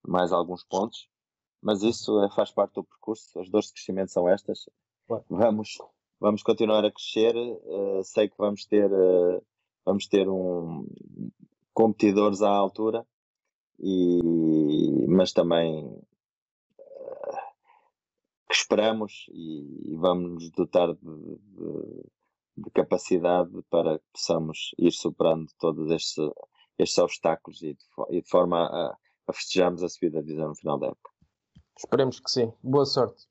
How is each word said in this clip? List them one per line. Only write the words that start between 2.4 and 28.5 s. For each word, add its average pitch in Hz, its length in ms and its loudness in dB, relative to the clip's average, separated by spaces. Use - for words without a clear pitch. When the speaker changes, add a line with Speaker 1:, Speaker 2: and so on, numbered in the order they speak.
Speaker 1:
parte - 220 0
do 98 100 -8
percurso, - 560 -12
as 92 100 -12
dores 107 180 0
de - 60 -20
crescimento 95 380 -6
são 87 160 0
estas. 101 320 0
Speaker 2:
Claro. 113 220 -6
Speaker 1:
Vamos, 107 480 0
vamos 104 240 0
continuar 107 400 2
a 107 80 2
crescer, 113 440 0
eh, 98 680 -4
sei 107 240 0
que - 100 -12
vamos 104 280 -4
ter, 101 260 2
eh, 90 500 4
vamos 98 220 0
ter 98 200 4
um, 90 600 -4
competidores 104 680 4
à 104 80 4
altura, 110 560 0
e, 80 1300 2
mas 90 240 4
também, 82 540 0
eh, - 600 -12
que - 80 -4
esperamos 107 720 -2
e, 76 640 -12
e - 40 -6
vamos 90 360 0
nos 82 180 -12
dotar 87 420 0
de, - 80 -12
de, 80 1040 -14
de - 140 -14
capacidade 90 800 2
para 82 300 2
que - 140 -18
possamos - 640 -4
ir 87 140 6
superando 80 560 0
todos 78 320 -2
estes, 80 240 -2
estes - 180 0
obstáculos 85 640 -2
e 78 120 -10
de - 100 -20
fo-, - 160 -8
e 87 120 -2
de - 80 -20
forma 87 360 2